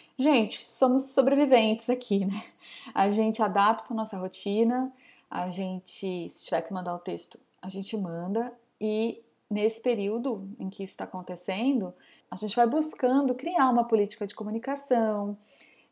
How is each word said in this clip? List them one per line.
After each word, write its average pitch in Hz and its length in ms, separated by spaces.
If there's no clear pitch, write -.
Gente, 262 500
somos 262 420
sobreviventes 254 800
aqui, 208 340
né? 196 180
A 196 160
gente 220 320
adapta 208 500
a 226 40
nossa 220 200
rotina, 226 720
a 180 200
gente, 185 800
se - 160
tiver - 160
que - 100
mandar 180 220
o 175 40
texto, 175 400
a - 80
gente 190 280
manda. 190 560
E 214 420
nesse 214 320
período 220 680
em 190 120
que 196 120
isso 190 140
tá 190 80
acontecendo, 190 880
a 208 60
gente 202 180
vai 240 120
buscando 269 680
criar 294 360
uma 233 140
política 208 420
de 196 80
comunicação, 214 1000